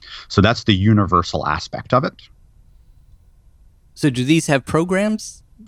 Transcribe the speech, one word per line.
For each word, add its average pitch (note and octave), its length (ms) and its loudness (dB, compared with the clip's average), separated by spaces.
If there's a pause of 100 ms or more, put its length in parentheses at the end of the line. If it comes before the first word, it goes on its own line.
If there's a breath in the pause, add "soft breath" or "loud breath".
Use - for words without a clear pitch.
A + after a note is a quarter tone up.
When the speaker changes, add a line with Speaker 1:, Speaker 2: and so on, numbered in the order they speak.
(280 loud breath)
Speaker 1:
So - 120 0
that's A2 240 2
the G#2+ 100 4
universal F#2 720 2
aspect - 480 -6
of B2+ 100 2
it. F3+ 100 -6 (1800)
Speaker 2:
So D3+ 140 0
do B2 140 -2
these D#3 220 2
have C#3 180 0
programs? F#3+ 800 -4 (260)